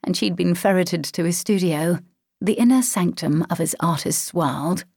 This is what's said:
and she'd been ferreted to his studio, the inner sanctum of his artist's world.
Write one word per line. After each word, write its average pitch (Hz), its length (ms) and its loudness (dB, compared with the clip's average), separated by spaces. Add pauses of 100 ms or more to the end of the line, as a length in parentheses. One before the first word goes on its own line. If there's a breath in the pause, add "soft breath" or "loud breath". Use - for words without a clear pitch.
and 175 120 -2
she'd 190 200 -2
been 175 180 2
ferreted 180 500 0
to - 200 -4
his 170 140 0
studio, 170 600 0 (420)
the 202 140 0
inner 247 280 4
sanctum 170 680 0
of 175 80 -2
his 165 220 -2
artist's - 540 -2
world. 147 500 -2 (120)